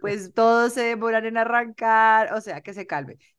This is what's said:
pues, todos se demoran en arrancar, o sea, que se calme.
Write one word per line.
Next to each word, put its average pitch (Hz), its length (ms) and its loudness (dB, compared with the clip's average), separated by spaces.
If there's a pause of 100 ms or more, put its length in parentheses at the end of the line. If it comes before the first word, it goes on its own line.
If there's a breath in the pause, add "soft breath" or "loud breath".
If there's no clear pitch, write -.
pues, 202 340 -8
todos 233 380 4
se 254 100 -6
demoran 226 440 -2
en 226 100 -6
arrancar, 226 1000 2
o 220 60 -4
sea, 160 220 -12
que 202 120 -16
se 190 120 -12
calme. 143 320 -8 (200)